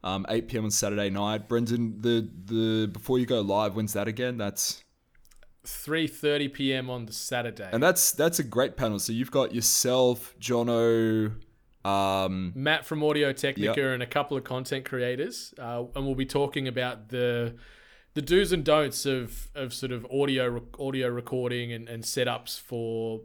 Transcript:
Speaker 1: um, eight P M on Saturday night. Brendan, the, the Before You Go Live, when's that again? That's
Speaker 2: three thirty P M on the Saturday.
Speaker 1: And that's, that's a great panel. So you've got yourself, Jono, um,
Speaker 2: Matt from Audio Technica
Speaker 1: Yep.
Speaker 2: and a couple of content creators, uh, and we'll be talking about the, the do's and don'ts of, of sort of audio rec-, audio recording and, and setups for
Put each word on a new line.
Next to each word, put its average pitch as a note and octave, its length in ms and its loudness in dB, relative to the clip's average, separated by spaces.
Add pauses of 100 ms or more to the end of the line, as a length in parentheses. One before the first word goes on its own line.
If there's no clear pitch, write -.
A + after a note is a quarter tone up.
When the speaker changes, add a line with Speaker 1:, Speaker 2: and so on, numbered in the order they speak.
Speaker 1:
um, G2 280 -2
eight A2+ 180 0
P A#2+ 100 -6
M A2 60 0
on G#2+ 80 0
Saturday G#2 380 0
night. G#2 400 -2
Brendan, A#2 500 0
the, A2+ 300 2 (160)
the A2 420 2
Before G#2+ 320 0
You B2 60 2
Go A#2 160 2
Live, G2+ 340 0
when's G#2+ 180 -2
that G2+ 140 -2
again? B2 300 -4
That's - 440 -4 (840)
Speaker 2:
three D#3 420 -2
thirty D3 400 0
P C3+ 260 0
M B2+ 160 -2
on B2 160 -6
the G#2+ 60 -12
Saturday. A2+ 640 -4
Speaker 1:
And B2 100 4
that's, F3+ 300 4
that's E3 260 2
a D3+ 60 0
great A#2 320 0
panel. A2 220 0
So - 120 -4
you've A#2+ 200 -2
got C3+ 220 2
yourself, B2 840 4
Jono, A#2 920 4 (500)
um, F#2+ 720 2
Speaker 2:
Matt D3+ 300 0
from D3+ 180 -2
Audio D3 300 4
Technica A#2+ 480 0
Speaker 1:
Yep. C3 120 0
Speaker 2:
and B2 80 -4
a A#2+ 60 -2
couple C#3+ 300 0
of C#3 80 -6
content C3 400 -6
creators, B2+ 720 -4
uh, A#2+ 240 -6 (100)
and C#3 120 -4
we'll C3+ 100 0
be C3 100 0
talking C#3 440 0
about A#2+ 400 -4
the, A#2+ 480 0 (560)
the D3+ 80 -2
do's F3+ 320 4
and D3 100 0
don'ts D3 420 4
of, C3 480 -2
of C3 200 -6
sort C3 180 -6
of A#2+ 180 -6
audio C3 400 2
rec-, A#2 300 -6
audio C3 300 0
recording A#2+ 640 -2
and, A2+ 160 -10
and A2+ 160 -8
setups B2 520 -2
for A2+ 680 -4